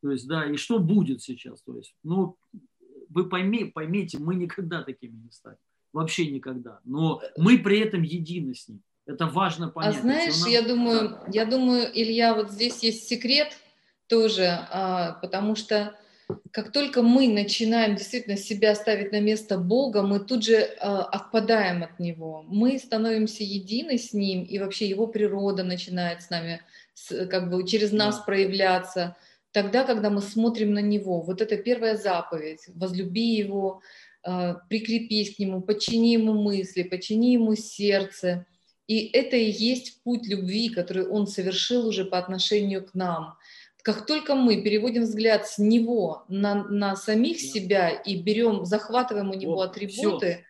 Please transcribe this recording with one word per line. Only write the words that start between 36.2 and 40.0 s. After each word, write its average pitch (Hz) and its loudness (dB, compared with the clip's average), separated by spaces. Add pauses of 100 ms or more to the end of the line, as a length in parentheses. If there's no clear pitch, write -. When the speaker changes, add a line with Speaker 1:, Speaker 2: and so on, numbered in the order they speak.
Speaker 2:
мысли, 202 0
подчини 214 2
Ему 220 4
сердце». 190 0 (420)
И 220 2
это 254 4
и 220 4
есть 240 -2